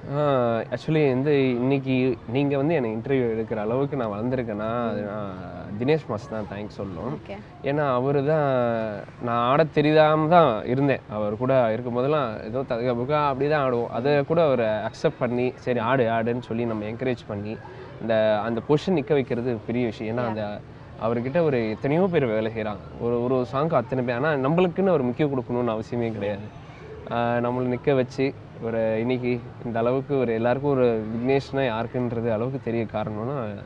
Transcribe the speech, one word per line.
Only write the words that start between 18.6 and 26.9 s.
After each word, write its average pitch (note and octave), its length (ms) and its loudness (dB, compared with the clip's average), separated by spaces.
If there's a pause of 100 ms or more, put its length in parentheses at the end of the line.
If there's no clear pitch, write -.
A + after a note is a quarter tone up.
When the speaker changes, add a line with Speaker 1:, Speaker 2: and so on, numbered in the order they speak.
Speaker 1:
பொசிஷன் D#3 240 2
நிக்க D3+ 200 2
வைக்கிறது B2 520 0
பெரிய A#2+ 200 0
விஷயம். A2 320 -4
ஏன்னா B2 40 -2
Speaker 2:
யா. A#2+ 40 -2
Speaker 1:
அந்த, G#2+ 340 -4 (440)
அவர்கிட்ட A#2+ 380 0
ஒரு B2 280 2
எத்தனையோ D3 420 2
பேர் D3 140 4
வேலை A2 300 0
செய்றாங்க. G#2+ 240 -4 (200)
ஒரு, A#2+ 240 0
ஒரு B2+ 300 2
சாங்க்கு D#3 200 0
அத்தனை B2+ 300 0
பேர். A#2+ 120 -2
ஆனா C3+ 340 0
நம்மளுக்குன்னு F3+ 400 2
ஒரு D3+ 140 4
முக்கியம் C3 360 0
கொடுக்கணும்னு A#2+ 400 -2
அவசியமே A#2 320 -4
கிடையாது. G#2 480 -6 (520)